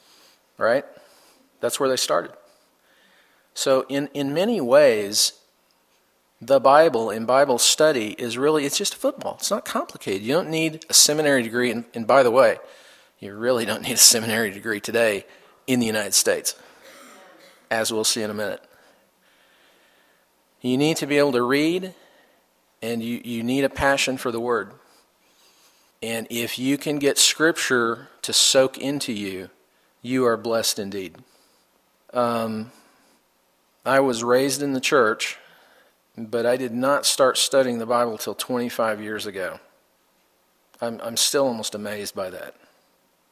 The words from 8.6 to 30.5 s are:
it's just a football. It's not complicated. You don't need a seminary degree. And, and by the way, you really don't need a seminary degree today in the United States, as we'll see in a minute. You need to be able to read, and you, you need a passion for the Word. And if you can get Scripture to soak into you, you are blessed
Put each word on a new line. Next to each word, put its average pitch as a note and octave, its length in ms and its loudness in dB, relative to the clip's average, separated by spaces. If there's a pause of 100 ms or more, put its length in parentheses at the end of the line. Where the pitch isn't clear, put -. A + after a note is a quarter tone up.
it's C#3 100 -4
just - 200 -4
a - 20 -20
football. C#4 380 -6
It's - 160 -6
not G#3 140 -6
complicated. G#2 580 -6
You A#2 100 -2
don't D#3+ 160 0
need D#3+ 400 -4
a - 60 0
seminary D3 480 4
degree. A#2+ 260 -2
And, A#2 240 -6
and A2+ 140 -8
by C3+ 160 6
the A#2+ 80 4
way, A2+ 260 6 (600)
you G2+ 160 -14
really A#2 300 0
don't - 180 -6
need B2+ 100 -6
a G#2+ 40 -4
seminary A2 520 4
degree G#2 300 -6
today G#2+ 480 0 (400)
in B2+ 120 2
the A#2+ 60 2
United G#2+ 300 -2
States, - 400 0 (1120)
as A2+ 240 -2
we'll A2 100 -2
see A2 200 -2
in G#2 80 -6
a - 20 -8
minute. G#2 300 -8 (2000)
You B2+ 140 0
need D3+ 220 2
to D#3 80 -6
be C#3+ 140 2
able C#3+ 140 4
to A#2+ 100 2
read, D#3+ 500 0 (880)
and A2+ 220 -6
you, A#2 200 -8
you A#2 200 -8
need C3 200 0
a C3+ 60 2
passion C3+ 480 0
for B2+ 140 -4
the A2+ 100 -4
Word. A2 320 -2 (1300)
And A2+ 300 -6
if A#2 260 -6
you C3+ 220 -2
can D3 180 -4
get C#3 220 0
Scripture C3 880 2 (160)
to A2+ 100 -6
soak - 460 4
into C3+ 340 -6
you, F#2+ 380 -8 (560)
you B2+ 180 0
are A#2 120 2
blessed A2+ 420 -2